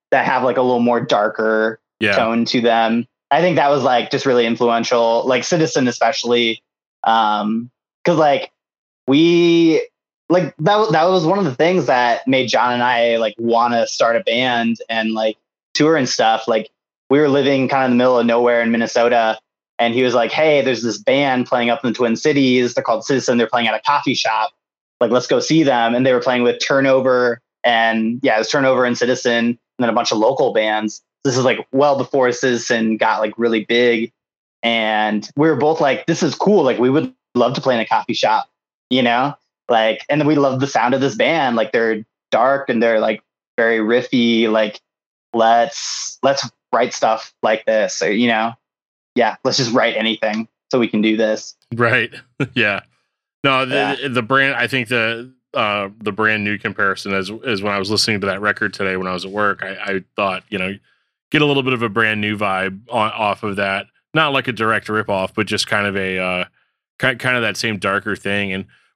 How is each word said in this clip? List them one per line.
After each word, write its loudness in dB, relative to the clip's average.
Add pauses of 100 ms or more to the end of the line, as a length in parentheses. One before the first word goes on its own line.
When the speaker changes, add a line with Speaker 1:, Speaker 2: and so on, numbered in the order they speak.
(120)
Speaker 1:
that 2
have, 0
like, 0
a 4
little 2
more 2
darker 0 (200)
Speaker 2:
Yeah. 0
Speaker 1:
tone 0
to 0
them. 0 (240)
I 2
think 2
that 2
was, 0
like, 0
just -4
really 2
influential, 0
like, 0
Citizen 0
especially. 0 (420)
Um, 0 (340)
'cause, 2
like, 0 (540)
we, 4 (460)
like, 0
that 2
wa-, 0
that 2
was 0
one 2
of 0
the -2
things 0
that 0
made 2
John 0
and -2
I, 2
like, -2
wanna 0
start 0
a -2
band 0 (100)
and, -2
like, -2 (380)
tour 4
and 0
stuff. 0
Like, 0 (400)
we 6
were 4
living 2
kinda 0
in 2
the 4
middle 4
of 2
nowhere 2
in 0
Minnesota, 2 (400)
and 0
he 0
was 2
like, 0
"Hey, 2
there's -2
this -4
band 0
playing 0
up -2
in -2
the -8
Twin 0
Cities. 2
They're -2
called -2
Citizen. 0
They're 2
playing -2
at -2
a -4
coffee -2
shop. -2 (480)
Like, 2
let's 0
go 0
see 2
them." 2
And 2
they 4
were 2
playing 0
with 0
Turnover 2 (240)
and, 0
yeah, 2
it 2
was -2
Turnover 2
and 0
Citizen, 0
and -2 (200)
then 0
a 2
bunch 0
of -2
local 2
bands. -2 (220)
This 0
is, 2
like, 0
well 2
before 0
Citizen -2
got, 0
like, -4
really 0
big. 0 (500)
And -2
we 2
were 2
both 0
like, -2
"This -4
is 0
cool. 2
Like, 0
we 2
would 0 (220)
love 2
to -6
play 0
in 0
a -4
coffee -2
shop," -2 (420)
you 2
know? 0 (320)
Like, 0
and 0
then 2
we 4
love 2
the -2
sound 0
of 0
this 0
band. 0
Like, -2
they're -2 (280)
dark 2
and 0
they're, 4
like, -2 (340)
very 2
riffy. 2
Like, -2 (540)
let's, 0
let's 0 (240)
write 0
stuff -2
like -2
this, 0
or, 0
you 0
know? -2 (600)
Yeah, 0
let's 0
just -2
write 0
anything -4 (220)
so 0
we 2
can -2
do 2
this. -2 (200)
Speaker 2:
Right. -2 (280)
<laughs> -6
Yeah. 0 (640)
No, 2
the, -2
Speaker 1:
Yeah. -6
Speaker 2:
the -2
brand, 0
I -2
think -4
the, -4 (220)
uh, -2 (120)
the -6
Brand 0
New -4
comparison -4
is, -4 (140)
is -4
when -2
I -2
was -4
listening -2
to -4
that -4
record -2
today -4
when -4
I -4
was -6
at -12
work, -2
I, -10 (180)
I -6 (120)
thought, -2
you -6
know, -6 (560)
get 2
a 2
little 2
bit -2
of -4
a 0
Brand 0
New -2
vibe -2
o-, -6
off -2
of -6
that. -4 (280)
Not 0
like -2
a -2
direct -2
ripoff, -4
but -2
just -4
kind -2
of -4
a, -4
uh, -4 (540)
ki-, 0
kind -2
of -2
that -4
same -4
darker -4
thing. -4
And -8 (300)